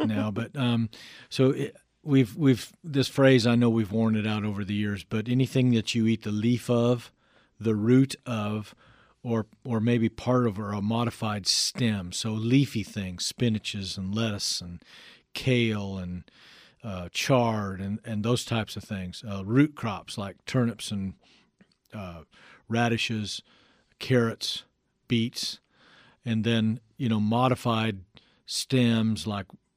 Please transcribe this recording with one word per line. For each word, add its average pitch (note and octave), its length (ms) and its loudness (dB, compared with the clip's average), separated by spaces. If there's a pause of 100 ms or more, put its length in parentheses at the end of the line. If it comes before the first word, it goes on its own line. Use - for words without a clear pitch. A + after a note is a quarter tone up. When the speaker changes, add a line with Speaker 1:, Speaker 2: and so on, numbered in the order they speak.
Speaker 1:
now. G#2+ 240 -2
Speaker 2:
<laughs> G2+ 60 -6
Speaker 1:
But, A2+ 200 -6
um, A#2+ 340 0 (380)
so C3 220 2
it, - 260 -4 (260)
we've, C3+ 340 4
we've, C3+ 360 2 (120)
this C#3 240 -2
phrase, C3 380 6
I A#2+ 80 4
know A#2+ 160 4
we've A2 220 0
worn A2 240 2
it G#2 100 -2
out G#2+ 180 -2
over G#2 200 -4
the G2+ 100 -4
years, G#2 300 -2
but A2 240 -4
anything B2+ 440 2
that A2+ 220 0
you A2+ 120 2
eat A2+ 160 2
the G#2 80 -6
leaf A2+ 380 0
of, A#2+ 440 2 (460)
the A2 160 0
root B2+ 400 4 (120)
of, G#2+ 480 -4 (480)
or, A2+ 240 0 (180)
or A#2 160 0
maybe A#2 280 4
part B2 380 2
of, G2+ 120 -2
or G#2 140 -6
a G#2 100 -2
modified A2 640 -2
stem. G2+ 640 0
So - 200 -6
leafy A#2 500 2
things, F#2 480 -6
spinaches G#2 680 -2
and F#2+ 160 -4
lettuce G#2+ 460 -2
and F2 220 -14 (520)
kale G#2+ 640 -2
and, F2+ 260 -8 (600)
uh, F2+ 260 -10
chard A2 720 0
and, G2 240 -4
and G#2+ 180 -6
those A#2+ 220 0
types A2+ 320 -4
of G#2 80 -12
things. F#2 440 -10
Uh, G2 160 -8
root C#3 300 4
crops - 420 -8
like G2 280 -10
turnips A#2 480 -2
and, G2 220 -6 (800)
uh, F2+ 280 -12 (480)
radishes, A2+ 720 -2 (560)
carrots, - 640 0 (460)
beets, - 500 -2 (640)
and A2+ 200 -2
then, A2+ 340 2 (180)
you C3+ 120 -2
know, A2 100 2
modified A2+ 800 0 (440)
stems A2+ 800 0
like G2+ 200 -6 (300)